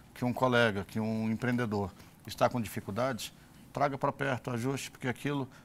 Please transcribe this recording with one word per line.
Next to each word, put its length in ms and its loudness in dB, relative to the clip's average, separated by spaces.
que 120 -4
um 80 2
colega, 500 4
que 160 -4
um 320 0
empreendedor 600 0
está 220 2
com 120 0
dificuldades, 680 -4
traga 260 0
pra 140 2
perto, 400 -2
ajuste, 400 -2
porque 160 -6
aquilo 400 -2